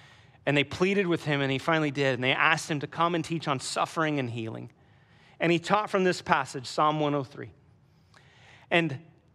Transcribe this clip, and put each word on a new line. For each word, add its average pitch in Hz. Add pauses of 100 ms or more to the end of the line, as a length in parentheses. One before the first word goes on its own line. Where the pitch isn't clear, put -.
(460)
and 143
they 143
pleaded 185
with 165
him, 143
and 135
he 135
finally 156
did, 135
and 123
they 131
asked 156
him 147
to 135
come 170
and 160
teach 165
on 131
suffering 156
and 123
healing. 120 (680)
And 165
he 165
taught 202
from 185
this 180
passage, 139
Psalm 151
one 147
oh 139
three. - (1200)
And 165 (360)